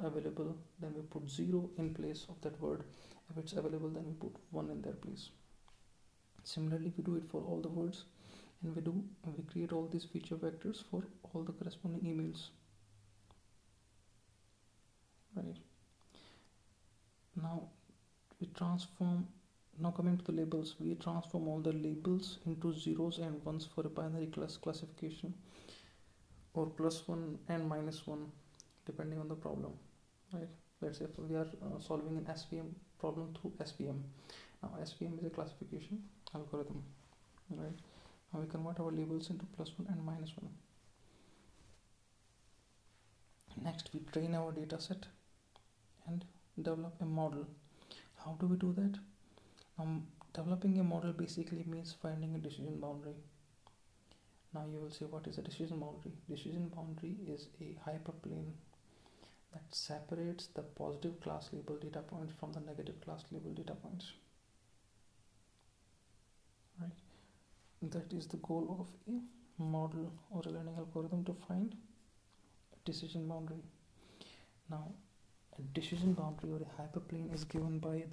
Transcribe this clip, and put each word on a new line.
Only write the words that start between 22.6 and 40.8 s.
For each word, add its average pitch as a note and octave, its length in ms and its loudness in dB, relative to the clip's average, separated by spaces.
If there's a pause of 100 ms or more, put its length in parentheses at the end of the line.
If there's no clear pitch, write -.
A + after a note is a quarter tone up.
zeros D#3+ 460 4
and D#3 260 0
ones D#3 280 0
for D#3+ 140 2
a D#3 40 0
binary D#3+ 360 2
class D#3 300 -2
classification, D#3+ 800 -2 (1200)
or D#3+ 120 6
plus D#3+ 400 4
one E3 320 0 (100)
and E3 200 4
minus D#3 400 0
one, D3+ 240 -2 (540)
depending D#3 340 -2
on D#3 80 -2
the D#3 80 -2
problem, D3+ 380 -2 (580)
right? E3+ 160 -2 (320)
Let's D#3 180 0
say D#3 60 -2
if D#3 120 -6
we D#3+ 200 0
are, D#3+ 100 4 (160)
uh, - 160 -2
solving D#3+ 380 0
an D#3+ 120 0
S D#3+ 220 -4
V E3 80 -2
M D#3+ 160 -4 (240)
problem E3 420 0
through F3 200 -2
S - 180 -4
V C#3 80 0
M. C#3 160 0 (580)
Now G3 100 -4 (120)
S D#3 160 -4
V E3+ 80 0
M E3+ 140 -2
is F3 60 0
a D#3+ 40 0
classification - 720 -4 (320)
algorithm, D3 480 -2 (680)
right? D#3+ 280 -4 (560)
Now D#3 60 0
we D#3+ 60 2
convert D#3+ 320 0
our E3 120 2
labels D#3+ 400 2
into - 160 -2 (100)
plus D#3+ 220 -4
one F3+ 100 -2
and E3 160 2
minus D#3+ 320 -2
one. - 140 -6 (3250)